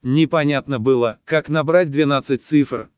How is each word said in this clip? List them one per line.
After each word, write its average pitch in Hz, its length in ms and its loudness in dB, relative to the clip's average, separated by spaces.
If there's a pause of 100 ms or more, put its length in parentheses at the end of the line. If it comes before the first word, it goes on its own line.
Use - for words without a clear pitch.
Непонятно 143 760 0
было, 117 460 0
как 156 240 -2
набрать 160 420 0
двенадцать 139 520 0
цифр, 127 560 -2